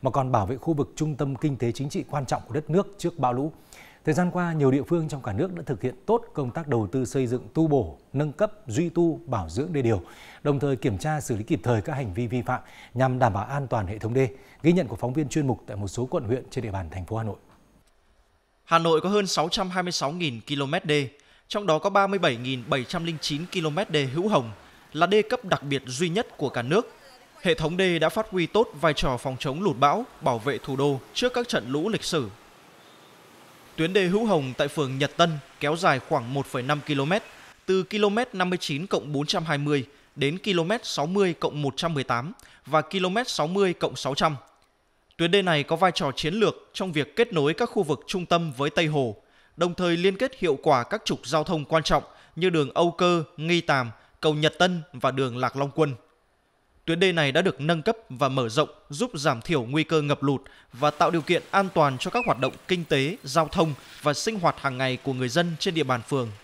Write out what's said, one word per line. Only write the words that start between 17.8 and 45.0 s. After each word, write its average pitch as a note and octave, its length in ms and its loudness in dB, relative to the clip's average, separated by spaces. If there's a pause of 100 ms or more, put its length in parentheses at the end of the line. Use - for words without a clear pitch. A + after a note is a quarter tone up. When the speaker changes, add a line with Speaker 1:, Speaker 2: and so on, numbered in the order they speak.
Speaker 2:
Hà E3 140 4
Nội E3 220 4
có F3+ 80 -2
hơn G#3 180 2
sáu E3 220 0
trăm F#3 200 -2
hai F3+ 140 -2
mươi F3 80 -4
sáu C#3+ 200 -2
nghìn D#3+ 360 -4
ki-lô-mét C#3+ 380 -2
đê, D3 220 2 (400)
trong G#3 200 -4
đó D#3 120 4
có G3 100 0
ba G3 180 4
mươi G3 120 0
bảy D#3 160 2
nghìn B2 320 -4
bảy C#3+ 160 0
trăm E3 220 -6
linh E3 160 -4
chín D3+ 300 -4
ki-lô-mét E3 380 -2
đê D3+ 160 2
hữu D#3 220 -2
hồng, C#3 240 2 (420)
là E3 140 2
đê G#3+ 140 4
cấp A#3+ 240 -2
đặc E3 180 0
biệt C#3 220 -2
duy C3 240 -2
nhất G3+ 280 -4
của C#3+ 120 -2
cả A#2+ 120 -4
nước. E3+ 320 0 (480)
Hệ F3 120 2
thống D#3+ 240 -2
đê F3+ 220 2
đã D#3 100 4
phát A3 200 -2
huy F3+ 180 0
tốt A3+ 220 4 (120)
vai D#3 120 4
trò C3+ 240 0
phòng C3 220 -4
chống D3+ 240 -4
lụt D3+ 140 2
bão, D3 280 4 (160)
bảo A#2+ 180 2
vệ B2 180 -2
thủ C#3 180 -6
đô C#3 240 0 (140)
trước B3 200 0
các A#3+ 140 -2
trận D3 200 -2
lũ D3 220 -2
lịch G3+ 140 -2
sử. C3 260 -2 (1500)
Tuyến E3 180 -2
đê G3 120 4
hữu G3+ 200 2
hồng D3 320 2
tại D3 100 0
phường C3+ 300 -2
Nhật C#3 200 0
Tân E3+ 120 6 (300)
kéo D3 160 0
dài D#3+ 240 2
khoảng B2+ 340 -2
một C3+ 120 -2
phẩy E3 180 -6
năm D3 240 -2
ki-lô-mét, D3 360 0 (420)
từ F#3+ 180 2
ki-lô-mét G#3 520 0
năm F#3 140 0
mươi F3+ 120 0
chín E3 260 -6
cộng D#3 260 -2
bốn C#3+ 120 0
trăm E3+ 200 -2
hai D#3 120 -2
mươi C#3+ 280 0 (300)
đến C#3+ 280 -2
ki-lô F3 200 2
mét G#3+ 220 -2
sáu D3 200 -4
mươi F#3 280 2
cộng D3 280 -4
một C#3 160 -2
trăm E3+ 160 -2
mười C#3 100 -2
tám B2+ 300 -4 (320)
và D#3 160 2
ki-lô F#3 280 -2
mét A3+ 200 -2
sáu D3+ 180 -2
mươi F#3 260 2
cộng D3+ 220 -4
sáu C#3 200 -4
trăm. D3+ 200 0 (840)